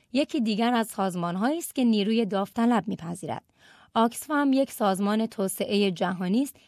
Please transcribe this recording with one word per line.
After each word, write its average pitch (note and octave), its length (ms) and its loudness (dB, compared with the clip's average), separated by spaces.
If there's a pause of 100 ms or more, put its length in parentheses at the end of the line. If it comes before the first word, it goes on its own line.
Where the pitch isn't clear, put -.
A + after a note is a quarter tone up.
(140)
یکی C#4+ 280 0
دیگر A3+ 320 2
از A3+ 140 0
سازمان‌هایی F#3 680 -2
است - 180 -10
که C4 80 0
نیروی A3+ 420 2
داوطلب G#3 640 0
می‌پذیرد. E3 560 -8 (520)
آکسفم C4+ 580 0
یک C4+ 180 2
سازمان G3+ 540 0
توسعهٔ G3+ 680 0
جهانی F#3 520 -2
است C#4 120 -8 (120)